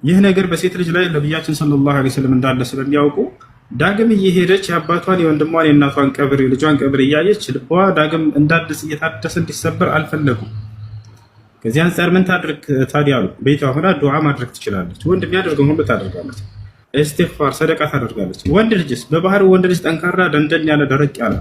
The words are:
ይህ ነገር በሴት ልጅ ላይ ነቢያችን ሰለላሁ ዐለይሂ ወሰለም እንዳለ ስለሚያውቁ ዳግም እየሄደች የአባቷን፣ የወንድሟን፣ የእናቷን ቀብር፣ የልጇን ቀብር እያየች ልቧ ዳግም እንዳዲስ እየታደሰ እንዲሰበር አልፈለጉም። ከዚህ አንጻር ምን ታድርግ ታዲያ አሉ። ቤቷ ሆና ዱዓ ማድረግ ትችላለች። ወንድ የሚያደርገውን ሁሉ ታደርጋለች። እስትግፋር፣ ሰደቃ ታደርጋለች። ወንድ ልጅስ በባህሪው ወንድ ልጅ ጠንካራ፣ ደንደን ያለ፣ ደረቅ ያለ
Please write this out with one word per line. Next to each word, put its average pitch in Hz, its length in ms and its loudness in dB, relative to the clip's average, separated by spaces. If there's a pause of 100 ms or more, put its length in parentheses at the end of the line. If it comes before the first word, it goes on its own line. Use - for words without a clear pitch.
ይህ 170 160 2
ነገር 190 280 4
በሴት 175 280 -2
ልጅ 175 140 -2
ላይ 175 200 0
ነቢያችን 156 460 -2
ሰለላሁ 143 340 2
ዐለይሂ 139 180 0
ወሰለም 131 260 0
እንዳለ 127 300 2
ስለሚያውቁ 143 540 0 (540)
ዳግም 202 400 0
እየሄደች 190 540 2
የአባቷን፣ 170 540 -2
የወንድሟን፣ 160 460 2
የእናቷን 143 460 4
ቀብር፣ 135 280 0
የልጇን 135 380 2
ቀብር 139 240 0
እያየች 156 460 2
ልቧ 135 220 -6 (240)
ዳግም 156 300 0 (120)
እንዳዲስ 156 460 0
እየታደሰ 156 560 -6
እንዲሰበር 160 520 -2
አልፈለጉም። 147 600 -2 (1080)
ከዚህ 117 220 0
አንጻር 175 300 0
ምን 185 140 4
ታድርግ 175 340 -4 (280)
ታዲያ 143 280 2
አሉ። 101 120 0 (140)
ቤቷ 143 300 0
ሆና 156 220 0
ዱዓ 139 280 0
ማድረግ 127 300 -2
ትችላለች። 92 540 -8
ወንድ 185 180 0
የሚያደርገውን 165 460 0
ሁሉ 156 160 0
ታደርጋለች። 98 540 -6 (560)
እስትግፋር፣ 151 580 0
ሰደቃ 160 320 -2
ታደርጋለች። 110 540 -6 (100)
ወንድ 220 240 2
ልጅስ 147 320 -2
በባህሪው 190 440 2
ወንድ 185 180 6
ልጅ 180 140 0
ጠንካራ፣ 165 380 -2 (100)
ደንደን 151 360 0
ያለ፣ 151 220 2
ደረቅ 143 300 0
ያለ 107 240 -2